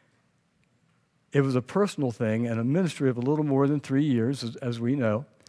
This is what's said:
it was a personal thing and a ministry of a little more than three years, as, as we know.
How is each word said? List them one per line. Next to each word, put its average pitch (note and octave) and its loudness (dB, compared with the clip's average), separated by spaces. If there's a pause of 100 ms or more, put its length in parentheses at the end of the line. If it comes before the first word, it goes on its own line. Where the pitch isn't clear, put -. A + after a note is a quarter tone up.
(1300)
it C#3+ 4
was C3+ 2
a B2 2
personal E3+ 0
thing A#2 0
and A2+ -2
a A2+ -2
ministry D3 0
of B2 0
a A#2+ -4
little D3+ 0
more C#3 2
than D3 0
three C#3 0
years, B2+ 0
as, A#2 -8
as A#2+ -6
we A#2+ 0
know. A2+ 0 (240)